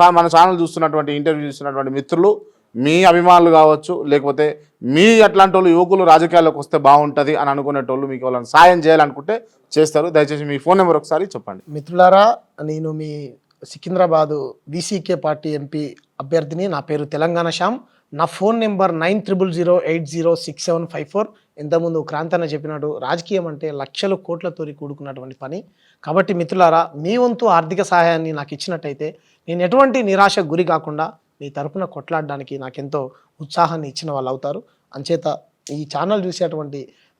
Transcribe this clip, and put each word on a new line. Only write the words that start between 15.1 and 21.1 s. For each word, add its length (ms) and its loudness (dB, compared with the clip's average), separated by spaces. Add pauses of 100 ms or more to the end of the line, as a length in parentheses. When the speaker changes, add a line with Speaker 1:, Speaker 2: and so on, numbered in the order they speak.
Speaker 2:
పార్టీ 340 -8
ఎంపీ 460 -10 (240)
అభ్యర్థిని. 480 -4
నా 120 -6
పేరు 260 -6
తెలంగాణ 440 -4
శ్యామ్. 300 -4 (340)
నా 120 -4
ఫోన్ 340 -2
నెంబర్ 400 -2
నైన్ 220 -2
త్రిబుల్ 320 -2
జీరో 320 0
ఎయిట్ 200 -4
జీరో 300 -2
సిక్స్ 300 -10
సెవెన్ 220 -4
ఫైవ్ 180 -12
ఫోర్. 220 -4 (300)